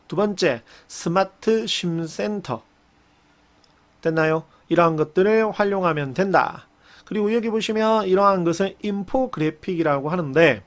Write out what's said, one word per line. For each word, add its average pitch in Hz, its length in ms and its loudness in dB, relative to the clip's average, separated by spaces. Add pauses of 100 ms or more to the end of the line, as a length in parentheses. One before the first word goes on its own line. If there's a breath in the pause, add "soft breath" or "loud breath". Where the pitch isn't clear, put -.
두 165 80 -10
번째, 180 460 0 (240 loud breath)
스마트 196 800 -2
쉼센터. 165 960 -6 (1400)
됐나요? 160 440 0 (260 soft breath)
이러한 165 260 4
것들을 202 540 2
활용하면 175 640 -2
된다. 180 520 0 (380 soft breath)
그리고 208 300 -2
여기 233 160 -2
보시면 220 560 0
이러한 190 380 4
것을 170 360 -2
인포그래픽이라고 160 1300 -2
하는데 151 560 2